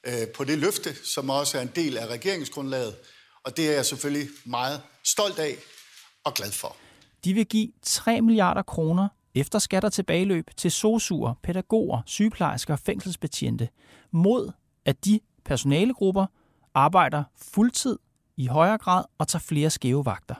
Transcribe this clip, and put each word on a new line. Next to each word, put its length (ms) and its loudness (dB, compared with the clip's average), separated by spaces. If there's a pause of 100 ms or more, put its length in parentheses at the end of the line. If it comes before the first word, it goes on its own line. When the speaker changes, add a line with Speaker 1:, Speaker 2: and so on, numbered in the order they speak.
Speaker 1:
øh, 60 -6 (240)
på 60 -4
det 160 0
løfte, 300 -2 (160)
som 240 -4
også 280 0
er 40 -2
en 140 -8
del 220 -2
af 100 -8
regeringsgrundlaget. 880 -6 (500)
Og 120 -8
det 140 2
er 40 4
jeg 100 2
selvfølgelig 420 -4 (180)
meget 360 -4 (220)
stolt 360 0
af 160 -2 (680)
og 100 -2
glad 180 -6
for. 240 -8 (500)
Speaker 2:
De 80 2
vil 120 2
give 220 0 (160)
tre 380 0
milliarder 400 4
kroner 460 0 (280)
efter 240 0
skat 240 0
og 100 0
tilbageløb 520 0 (120)
til 120 0
sosu'er, 640 0 (100)
pædagoger, 640 0
sygeplejersker 680 0
og 60 -2
fængselsbetjente, 880 -4 (440)
mod 400 2 (340)
at 200 0
de 140 6 (260)
personalegrupper 800 2 (480)
arbejder 500 4 (300)
fuldtid 440 2 (400)
i 100 -2
højere 300 4
grad 260 2 (140)
og 100 -2
tager 160 -2
flere 260 2
skæve 360 0
vagter. 340 -4